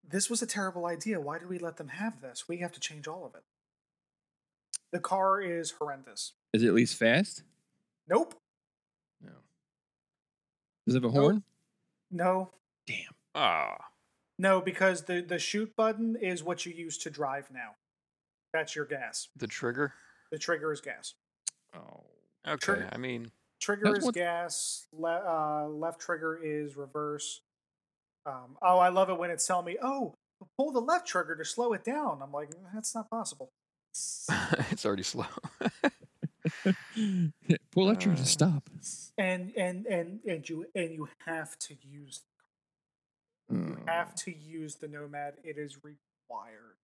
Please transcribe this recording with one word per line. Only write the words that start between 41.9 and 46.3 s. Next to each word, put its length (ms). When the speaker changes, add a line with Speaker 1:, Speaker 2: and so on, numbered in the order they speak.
Speaker 1:
you 300
Speaker 2:
Oh. 80
Speaker 1:
have 280
to 200
use 400
the 120
Nomad. 560
It 140
is 260
required. 1000